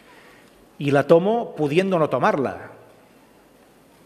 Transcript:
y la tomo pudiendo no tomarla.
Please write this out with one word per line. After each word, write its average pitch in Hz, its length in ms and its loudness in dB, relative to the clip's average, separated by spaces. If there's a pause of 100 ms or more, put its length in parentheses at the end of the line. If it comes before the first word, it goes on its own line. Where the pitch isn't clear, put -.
(760)
y 143 140 -4
la 139 140 2
tomo 202 480 2
pudiendo 165 460 0
no 151 100 0
tomarla. 135 600 -2 (1300)